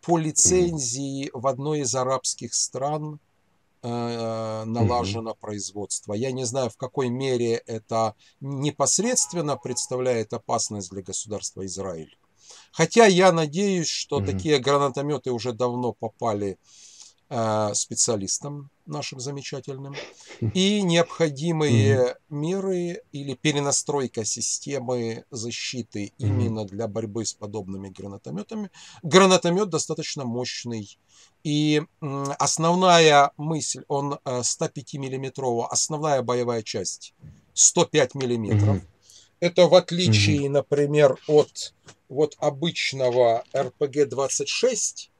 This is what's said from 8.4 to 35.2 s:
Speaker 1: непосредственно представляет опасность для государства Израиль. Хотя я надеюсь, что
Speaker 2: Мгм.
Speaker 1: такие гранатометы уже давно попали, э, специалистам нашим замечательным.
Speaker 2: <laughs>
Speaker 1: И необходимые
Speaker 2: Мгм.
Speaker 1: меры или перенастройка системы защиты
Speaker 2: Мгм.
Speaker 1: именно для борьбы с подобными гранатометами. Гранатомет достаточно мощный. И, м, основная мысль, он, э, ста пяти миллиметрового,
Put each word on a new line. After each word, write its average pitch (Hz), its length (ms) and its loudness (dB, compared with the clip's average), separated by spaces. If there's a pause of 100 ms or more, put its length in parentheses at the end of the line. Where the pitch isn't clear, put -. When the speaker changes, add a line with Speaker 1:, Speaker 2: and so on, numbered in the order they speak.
Speaker 1:
непосредственно 147 1160 -2
представляет 127 760 -2
опасность 107 580 -4
для 95 120 -10
государства 98 600 -8
Израиль. 90 520 -10 (560)
Хотя 214 340 6
я 185 260 8
надеюсь, 165 560 0
что - 320 -4
Speaker 2:
Мгм. - 0 -
Speaker 1:
такие 98 380 2
гранатометы 139 720 0
уже 120 220 -4
давно 123 400 -2
попали, 104 640 -4 (720)
э, 107 440 -2
специалистам 131 920 -4 (180)
нашим 143 340 -8
замечательным. 139 800 -10 (400)
Speaker 2:
<laughs> 113 120 -2
Speaker 1:
И 202 300 2
необходимые 156 1160 2
Speaker 2:
Мгм. 123 100 4 (200)
Speaker 1:
меры 175 720 -4 (120)
или 139 220 -8
перенастройка 143 920 -2
системы 120 1040 -6
защиты 113 880 -8
Speaker 2:
Мгм. 101 300 0
Speaker 1:
именно 110 140 -6
для 101 220 -6
борьбы 107 380 -6
с - 80 -8
подобными 98 560 -10
гранатометами. 151 800 -12 (320)
Гранатомет 185 680 4
достаточно 151 560 -6
мощный. 117 720 -8 (440)
И, 151 380 2 (200)
м, 139 240 -6 (140)
основная 165 960 6
мысль, 151 520 -6
он, 143 360 -2
э, 123 180 -4
ста - 260 -4
пяти 143 300 -14
миллиметрового, 131 720 -4